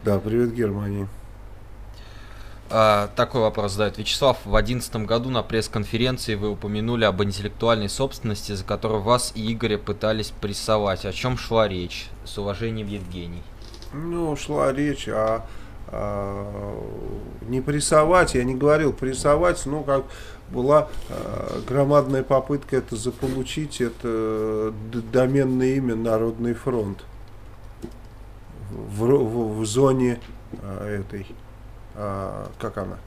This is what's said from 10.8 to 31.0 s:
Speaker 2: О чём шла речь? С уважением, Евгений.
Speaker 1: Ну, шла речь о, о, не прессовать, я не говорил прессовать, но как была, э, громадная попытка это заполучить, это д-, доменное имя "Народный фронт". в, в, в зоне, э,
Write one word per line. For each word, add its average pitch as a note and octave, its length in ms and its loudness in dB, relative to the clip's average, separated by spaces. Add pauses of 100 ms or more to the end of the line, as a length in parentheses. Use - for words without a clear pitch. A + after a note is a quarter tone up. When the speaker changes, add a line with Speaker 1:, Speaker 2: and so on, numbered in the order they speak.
Speaker 2:
О F#2+ 80 -4
чём B2+ 240 -2
шла A2+ 300 4
речь? F2+ 400 -4 (180)
С - 140 -10
уважением, G#2+ 480 -4
Евгений. F2 560 -8 (500)
Speaker 1:
Ну, E3 420 -2
шла C#3+ 380 0
речь C#3+ 340 -2
о, A2 380 0 (440)
о, G#2 1300 -6 (280)
не B2+ 140 0
прессовать, D#3 720 4
я B2 100 4
не B2+ 120 0
говорил D3 360 6
прессовать, D3 760 2
но D3 160 -2
как C3+ 220 2 (460)
была, C3+ 380 6 (200)
э, - 580 -4
громадная C#3 540 6
попытка C3+ 560 2
это B2 180 -2
заполучить, B2+ 840 -4
это A2 880 0 (200)
д-, A#2 100 -2 (100)
доменное C3 680 4
имя B2 180 2
"Народный A2+ 580 2
фронт". G#2+ 500 -2 (1700)
в, G#2 360 -4
в, A#2 540 2
в A2+ 60 0
зоне, B2+ 540 4 (420)
э, G2+ 400 -6